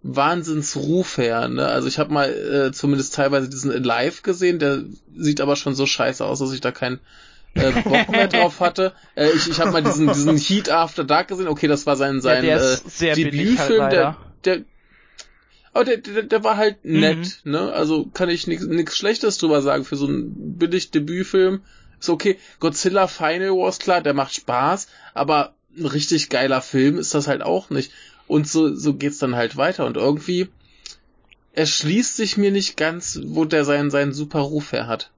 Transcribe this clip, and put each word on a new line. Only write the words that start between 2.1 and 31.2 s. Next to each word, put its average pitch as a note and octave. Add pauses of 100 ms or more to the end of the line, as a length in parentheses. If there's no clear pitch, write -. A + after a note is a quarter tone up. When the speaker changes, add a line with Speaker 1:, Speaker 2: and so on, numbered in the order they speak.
Speaker 1:
mal, C#3+
äh, C#3
zumindest C#3+
teilweise C#3
diesen C3+
Alive B2
gesehen, F3+
der C#3 (320)
sieht D3
aber C#3+
schon C#3
so C3+
scheiße B2+
aus, B2+
dass C3+
ich C3
da B2+
keinen, B2+ (540)
äh, C4+ (100)
Bock A3
mehr A3
Speaker 2:
<laughs> -
Speaker 1:
drauf A3
hatte. F#3 (240)
Äh, D3
ich, E3
ich D#3+
hab E3
mal E3
diesen, D3
diesen C#3+
Heat F#3+
After E3
Dark D3+
gesehen, F3+
okay, D3+
das D3
war C#3+
sein, C#3
Speaker 2:
Ja, C3
Speaker 1:
sein, B2+
Speaker 2:
der B2
ist C3
Speaker 1:
äh, F3
Speaker 2:
sehr D#3+
billig D#3+
halt C#3+
Speaker 1:
Debütfilm, C#3+
der, F3+
Speaker 2:
leider. D3+ (280)
Speaker 1:
der, F#3 (1120)
aber A#3+
der, B3
der, G#3
der A3
war G#3+
halt G#3+
Speaker 2:
Mhm. D#3
Speaker 1:
nett, E3
ne? D#3
Also D#3
kann F3+
ich E3+
nix, E3+
nix D#3+
Schlechtes G#3
drüber D3+
sagen C#3
für -
so C#3+
einen C#3
Billig-Debütfilm. F3+ (380)
Ist -
okay. F#3+ (220)
Godzilla F#3
Final E3+
Wars, F#3
klar, F3+
der D3
macht C3+
Spaß, C#3 (280)
aber - (220)
ein E3
richtig D3
geiler C3
Film C#3+
ist D#3
das C#3+
halt C#3
auch F#3
nicht. C3+ (380)
Und D3+
so, D#3
so D3
geht's C#3+
dann B2+
halt A#2
weiter. D3+
Und A#2
irgendwie D3+ (1040)